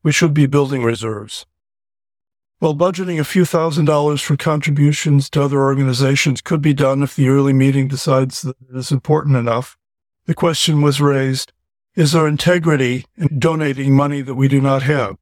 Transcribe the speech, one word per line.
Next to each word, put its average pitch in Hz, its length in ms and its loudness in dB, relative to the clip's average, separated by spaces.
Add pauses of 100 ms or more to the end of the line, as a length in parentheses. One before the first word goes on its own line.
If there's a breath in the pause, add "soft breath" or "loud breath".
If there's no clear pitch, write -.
We 151 120 -16
should 160 200 0
be 147 140 2
building 139 340 0
reserves. 110 640 -6 (1120)
While 156 160 0
budgeting 175 440 -2
a 143 60 0
few 185 180 2
thousand 160 400 0
dollars 147 380 0
for 143 160 -2
contributions 147 960 0
to 143 120 0
other 139 180 0
organizations 135 800 0
could 156 220 -4
be 147 120 2
done 139 300 0
if - 140 -6
the 143 60 2
yearly 139 300 4
meeting 135 360 2
decides 131 540 -2
that 131 120 -8 (140)
it 127 80 -12
is 127 160 -4
important 147 420 0
enough, 120 420 -2 (480)
the 165 80 -2
question 156 480 0
was 143 200 2
raised, 135 500 0 (440)
is 156 180 2
there 156 140 2
integrity 151 760 0 (100)
in 156 220 -2
donating 139 580 0
money 143 260 2
that 131 120 -10
we 135 140 0
do 135 120 2
not 135 220 2
have? 127 400 -2